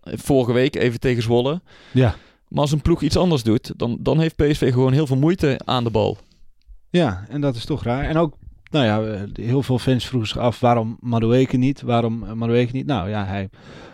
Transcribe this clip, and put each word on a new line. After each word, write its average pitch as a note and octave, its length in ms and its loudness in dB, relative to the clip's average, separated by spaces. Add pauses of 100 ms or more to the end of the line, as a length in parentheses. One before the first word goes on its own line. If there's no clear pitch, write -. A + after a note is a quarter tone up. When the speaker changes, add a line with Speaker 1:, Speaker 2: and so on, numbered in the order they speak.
Speaker 1:
vorige B2+ 500 0
week B2+ 240 2
even A#2 240 0
tegen B2 220 0
Zwolle. B2 400 0 (300)
Speaker 2:
Ja. B2+ 220 4 (340)
Speaker 1:
Maar - 120 -2
als C#3+ 120 0
een D3+ 100 0
ploeg E3+ 200 2
iets C#3 140 0
anders E3 260 2
doet, A2 340 0
dan, A#2 240 -4
dan D3+ 200 2
heeft D#3+ 160 0
P E3 140 0
S D3+ 80 0
V B2 140 2
gewoon B2+ 200 2
heel D3+ 140 2
veel C3 100 0
moeite D3+ 480 2
aan A#2+ 200 0
de A#2 60 -2
bal. G2+ 260 0 (720)
Speaker 2:
Ja, A2 380 0
en C#3+ 120 -6
dat C#3 160 -2
is A2+ 80 -10
toch C#3+ 180 -6
raar. B2+ 220 -2
En D3 120 -2
ook, D#3+ 200 0 (340)
nou D3 140 2
ja, G#2+ 180 2 (120)
eh, F#2+ 60 -8 (260)
heel C3 160 2
veel B2+ 160 0
fans B2+ 280 0
vroegen A#2 220 -2
zich - 100 -6
af, A#2 220 -2
waarom A#2 400 2
Madueke A#2+ 560 2
niet? C3 260 0
Waarom, A#2 420 0
eh, G2+ 80 -10
Madueke A#2 400 0
niet? C3 140 -6
Nou A2+ 220 -2
ja, G#2 160 -4
hij F#2+ 240 -6 (460)